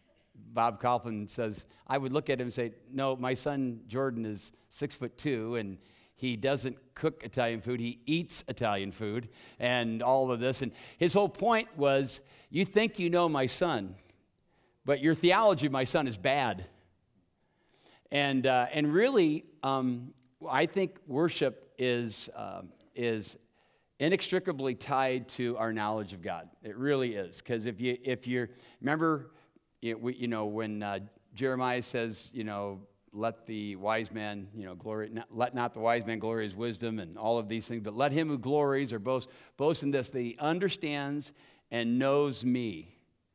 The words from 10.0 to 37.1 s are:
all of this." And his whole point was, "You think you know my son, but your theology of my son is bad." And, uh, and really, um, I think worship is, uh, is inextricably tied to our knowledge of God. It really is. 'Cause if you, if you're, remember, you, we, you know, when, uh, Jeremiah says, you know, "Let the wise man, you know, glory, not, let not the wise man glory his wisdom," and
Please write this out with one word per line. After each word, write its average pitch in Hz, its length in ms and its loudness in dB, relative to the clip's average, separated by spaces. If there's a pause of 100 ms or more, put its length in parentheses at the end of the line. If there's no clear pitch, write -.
all 131 280 4
of 120 80 0
this." 127 220 0
And 123 100 -4 (280)
his 170 160 4
whole 202 140 4
point 220 460 2
was, 139 460 2 (300)
"You 170 120 2
think 208 360 2
you 175 100 2
know 175 180 4
my 139 200 2
son, 117 480 0 (920)
but 139 160 2
your 156 140 4
theology 180 500 6
of 139 60 2
my 131 120 2
son 143 240 2
is 113 100 -4
bad." 113 480 2 (1500)
And, 139 340 2
uh, 127 260 6
and 151 220 0
really, 185 520 4 (180)
um, 127 500 0 (340)
I 147 200 4
think 190 300 0 (100)
worship 143 720 0
is, 120 560 0
uh, 95 260 -10 (320)
is 113 420 -2 (600)
inextricably 170 800 0
tied 131 540 0
to 120 280 -2
our 113 160 0
knowledge 107 400 -2
of 90 80 -12
God. 87 280 -8 (120)
It 107 160 -12
really 131 380 2
is. 92 260 -6
'Cause 117 240 -2
if 113 160 -4
you, 123 220 0
if 123 240 -4
you're, 123 240 0 (280)
remember, 151 520 0 (500)
you, 113 160 -4
we, 120 160 -4
you 123 140 -4
know, 110 180 -2
when, 104 380 -4
uh, 101 160 -2 (340)
Jeremiah 127 480 0
says, 117 500 -4
you 117 120 -8
know, 101 380 -6 (320)
"Let 113 320 -4
the 104 300 -6
wise 107 340 -2
man, 104 460 -6
you 110 80 -10
know, 92 100 -10
glory, 107 360 -6
not, 113 200 -8
let 120 240 -2
not 120 200 -2
the 110 80 -10
wise 117 240 2
man 113 120 -4
glory 110 280 -2
his 95 100 -8
wisdom," 113 420 -4
and 82 200 -10